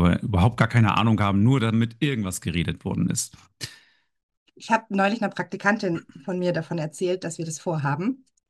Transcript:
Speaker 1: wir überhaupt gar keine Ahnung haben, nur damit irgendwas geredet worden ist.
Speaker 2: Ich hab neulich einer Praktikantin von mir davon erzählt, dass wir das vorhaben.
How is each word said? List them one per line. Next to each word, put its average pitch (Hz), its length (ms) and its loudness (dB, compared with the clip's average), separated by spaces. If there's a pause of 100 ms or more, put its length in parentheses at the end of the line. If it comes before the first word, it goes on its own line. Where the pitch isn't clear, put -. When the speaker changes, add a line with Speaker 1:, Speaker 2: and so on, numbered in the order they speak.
Speaker 1:
wir 87 200 4
überhaupt 104 340 2
gar 117 120 2
keine 110 280 4
Ahnung 107 240 2
haben, 101 220 2
nur 127 180 4
damit 113 400 0
irgendwas 113 400 -4
geredet 85 440 -4
worden - 260 -2
ist. - 260 -6 (1160)
Speaker 2:
Ich - 160 -18
hab 226 200 0
neulich 202 320 2
einer 202 100 -2
Praktikantin 190 760 -2 (180)
von 180 140 -6
mir 180 140 0
davon 165 260 -4
erzählt, 175 460 -4
dass 165 140 -8
wir 165 60 -8
das 160 140 -10
vorhaben. 170 680 -2 (260)